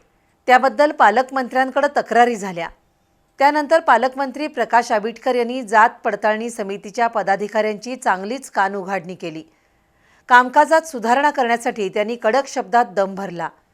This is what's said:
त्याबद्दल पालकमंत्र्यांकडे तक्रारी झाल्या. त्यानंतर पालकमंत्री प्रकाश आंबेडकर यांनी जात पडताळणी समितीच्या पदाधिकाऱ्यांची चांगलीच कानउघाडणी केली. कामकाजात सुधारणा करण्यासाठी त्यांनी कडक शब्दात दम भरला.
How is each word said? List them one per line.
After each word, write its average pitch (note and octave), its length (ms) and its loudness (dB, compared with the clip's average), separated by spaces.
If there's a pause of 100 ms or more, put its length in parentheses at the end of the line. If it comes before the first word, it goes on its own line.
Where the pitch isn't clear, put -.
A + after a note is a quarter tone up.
(460)
त्याबद्दल C4 460 4
पालकमंत्र्यांकडे C4 960 2 (100)
तक्रारी A#3+ 400 2
झाल्या. F3+ 320 -8 (720)
त्यानंतर D4 420 2
पालकमंत्री C4 640 0
प्रकाश A#3+ 460 0
आंबेडकर A3+ 420 -2
यांनी B3 280 -4
जात A3 280 4 (140)
पडताळणी G#3+ 460 -2
समितीच्या G#3 560 -6
पदाधिकाऱ्यांची G#3+ 880 -4
चांगलीच G#3 540 -4
कानउघाडणी F#3+ 640 -4
केली. D#3+ 280 -12 (840)
कामकाजात C4+ 540 4
सुधारणा C4+ 480 0
करण्यासाठी A#3 580 -2
त्यांनी G#3+ 280 -4
कडक A#3+ 320 0
शब्दात A#3 360 0
दम G3 300 -4
भरला. F3 340 -8 (260)